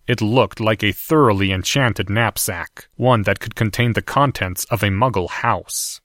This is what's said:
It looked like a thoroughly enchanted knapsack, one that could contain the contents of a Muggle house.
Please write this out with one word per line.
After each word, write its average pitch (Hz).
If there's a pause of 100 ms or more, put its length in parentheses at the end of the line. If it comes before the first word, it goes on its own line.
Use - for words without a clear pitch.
It 117
looked 113
like 110
a 101
thoroughly 101
enchanted 101
knapsack, 101
one 120
that 101
could -
contain 117
the 101
contents 131
of -
a 104
Muggle 98
house. -